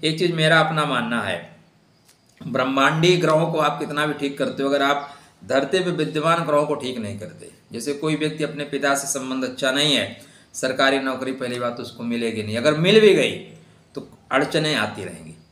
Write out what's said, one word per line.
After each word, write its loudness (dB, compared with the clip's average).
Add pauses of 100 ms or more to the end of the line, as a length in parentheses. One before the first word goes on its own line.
एक 0
चीज़ 2
मेरा 4
अपना 2
मानना -2
है, -6 (880)
ब्रह्मांडीय 2
ग्रहों 2
को -2
आप 0
कितना -2
भी -2
ठीक -6
करते -2
हो, 0
अगर 2
आप 0 (300)
धरती 0
पे -2
विद्यमान 0
ग्रहों 2
को -2
ठीक -6
नहीं -8
करते, -16 (220)
जैसे -6
कोई 0
व्यक्ति -2
अपने -6
पिता 0
से -4
संबंध -4
अच्छा -2
नहीं 2
है, -2 (340)
सरकारी 2
नौकरी -4
पहली -6
बात -4
उसको -12
मिलेगी -2
नहीं, -4
अगर 2
मिल 6
भी 8
गई 2 (580)
तो -14 (140)
अड़चनें 0
आती -4
रहेंगी। -14 (180)